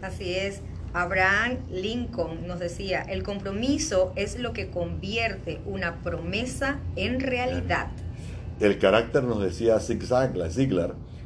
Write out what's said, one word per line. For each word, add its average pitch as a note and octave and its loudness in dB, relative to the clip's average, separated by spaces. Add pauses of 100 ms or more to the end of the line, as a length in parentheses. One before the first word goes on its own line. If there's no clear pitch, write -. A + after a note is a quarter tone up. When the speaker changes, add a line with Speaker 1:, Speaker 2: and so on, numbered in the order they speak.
Speaker 1:
Así F#3+ -6
es. G3 -4 (320)
Abraham F#3+ 4 (140)
Lincoln F#3 -4
nos F3+ -6
decía, F3 -2
"El F#3+ -4
compromiso G3+ 0
es G3+ -2
lo A#3 -4
que G3 -6
convierte F3 -4
una F3+ -4
promesa G3+ -2 (160)
en A3+ 0
realidad". B3+ 0 (720)
Speaker 2:
El G2+ 6
carácter, A#2 6
nos A#2 2
decía G#2+ 4
Zig G#2 -2
Ziglar, G2+ 2
Ziglar, F#2+ 2 (320)